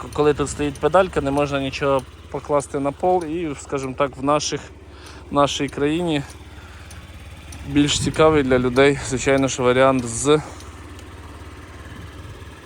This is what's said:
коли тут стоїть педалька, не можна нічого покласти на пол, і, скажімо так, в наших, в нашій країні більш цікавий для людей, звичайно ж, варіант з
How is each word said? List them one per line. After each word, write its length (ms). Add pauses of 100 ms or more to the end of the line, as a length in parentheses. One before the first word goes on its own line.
(140)
коли 200
тут 160
стоїть 300
педалька, 420
не 100
можна 300
нічого 400 (300)
покласти 480
на 120
пол, 340
і, 360
скажімо 360
так, 200
в 60
наших, 380 (680)
в 20
нашій 340
країні 560 (1400)
більш 320
цікавий 440
для 160
людей, 480
звичайно 400
ж, 140
варіант 440
з 360 (2250)